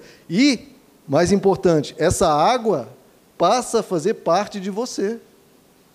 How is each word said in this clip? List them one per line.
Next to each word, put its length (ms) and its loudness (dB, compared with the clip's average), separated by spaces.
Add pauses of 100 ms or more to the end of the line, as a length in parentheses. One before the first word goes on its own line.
(300)
e, 400 0 (360)
mais 280 2
importante, 640 2
essa 320 2
água 580 0 (500)
passa 440 0
a 20 -14
fazer 300 -2
parte 480 -2
de 80 -8
você. 500 -6 (760)